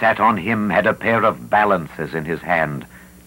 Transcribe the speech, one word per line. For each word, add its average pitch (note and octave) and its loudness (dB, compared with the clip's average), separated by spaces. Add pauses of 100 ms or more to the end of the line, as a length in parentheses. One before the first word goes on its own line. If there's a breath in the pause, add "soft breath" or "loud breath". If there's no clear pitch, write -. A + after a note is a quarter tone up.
sat A2+ 2
on G#2+ 4
him G#2 -2
had F#2 2
a - 2
pair A2+ 0
of A2+ -2
balances F2 0
in D#2+ -4
his D#2+ -4
hand. D#2 -2 (420 loud breath)